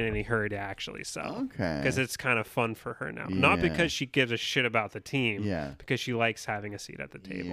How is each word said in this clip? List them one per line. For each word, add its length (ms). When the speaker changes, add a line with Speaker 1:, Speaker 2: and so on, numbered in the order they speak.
Speaker 1:
any 180
hurry 260
to 80
actually 480
sell. 480
Speaker 2:
Okay. 300
Speaker 1:
'Cause 140
it's 200
kind 200
of 100
fun 280
for 200
her 160
now. 180
Not 300
Speaker 2:
Yeah. 100
Speaker 1:
because 220
she 140
gives 260
a 60
shit 280
about 260
the 80
team. 440
Speaker 2:
Yeah. 340
Speaker 1:
Because 240
she 120
likes 320
having 280
a 60
seat 200
at 120
the 80
table. 340